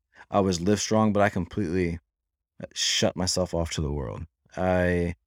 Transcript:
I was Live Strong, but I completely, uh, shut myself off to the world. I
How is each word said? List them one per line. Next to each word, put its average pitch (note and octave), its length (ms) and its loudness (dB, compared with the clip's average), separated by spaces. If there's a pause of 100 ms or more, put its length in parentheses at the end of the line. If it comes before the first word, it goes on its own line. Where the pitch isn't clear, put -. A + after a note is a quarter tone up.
(300)
I G2+ 120 2
was F#2 200 2
Live G2+ 200 2
Strong, A2 320 2
but G2+ 100 4
I G2+ 60 4
completely, F2 720 -2 (640)
uh, - 140 -12
shut - 400 0
myself F2+ 380 -2
off E2 180 -2
to - 100 -4
the C#2+ 100 -2
world. C2+ 340 -8 (320)
I F2+ 580 2 (120)